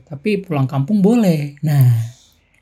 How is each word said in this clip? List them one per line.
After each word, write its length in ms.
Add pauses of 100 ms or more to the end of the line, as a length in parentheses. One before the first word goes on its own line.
tapi 380
pulang 240
kampung 340
boleh. 640
Nah, 240 (760)